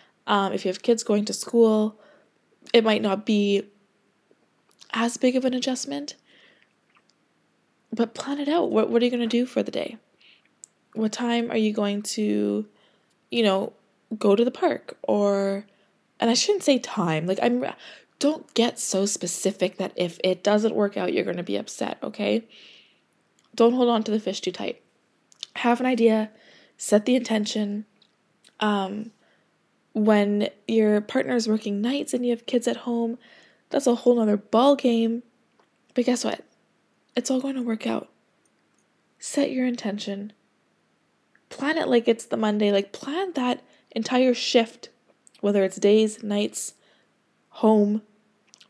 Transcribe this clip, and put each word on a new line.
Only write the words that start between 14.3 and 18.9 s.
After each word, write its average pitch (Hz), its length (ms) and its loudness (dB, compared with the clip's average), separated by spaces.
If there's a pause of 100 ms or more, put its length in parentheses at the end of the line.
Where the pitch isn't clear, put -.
to 233 100 2
the 254 60 -2
park? - 520 -4
Or, 202 640 0 (540)
and 226 100 2
I 233 40 4
shouldn't 392 300 0
say 269 160 4
time. 165 460 -2
Like, 190 160 -2
I'm, 247 240 0 (540)
don't 302 340 -2
get 233 260 0
so 196 260 -2